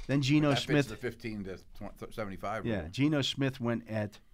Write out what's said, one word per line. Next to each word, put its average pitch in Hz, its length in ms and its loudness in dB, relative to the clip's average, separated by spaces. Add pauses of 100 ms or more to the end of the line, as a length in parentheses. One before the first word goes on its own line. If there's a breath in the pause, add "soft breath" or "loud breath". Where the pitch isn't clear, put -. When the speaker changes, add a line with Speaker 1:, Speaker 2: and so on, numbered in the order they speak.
Speaker 1:
Then 139 140 2
Geno 147 280 6
Speaker 2:
But 135 60 6
that 120 60 2
fits - 40 -6
Speaker 1:
Smith. 143 240 4
Speaker 2:
the 107 60 -10
fifteen 107 480 -6
to 92 140 -8
tw-, - 420 -14
th-, - 160 -12
seventy-five 101 500 -4
Speaker 1:
Yeah, 107 160 0
Speaker 2:
rule. 82 100 -6
Speaker 1:
Geno 143 300 2
Smith 131 380 -2
went 117 300 -2
at 107 300 -4 (140)